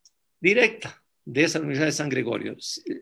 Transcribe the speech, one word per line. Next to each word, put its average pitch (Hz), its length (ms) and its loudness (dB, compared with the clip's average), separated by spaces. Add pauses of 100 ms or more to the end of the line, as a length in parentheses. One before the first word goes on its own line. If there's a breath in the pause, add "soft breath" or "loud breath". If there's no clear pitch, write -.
(400)
directa - 600 2 (220)
de 131 200 2
esa 160 140 0
Universidad 147 280 0
de 147 60 2
San 151 160 -4
Gregorio, 113 500 -2
si-, - 240 -10 (200)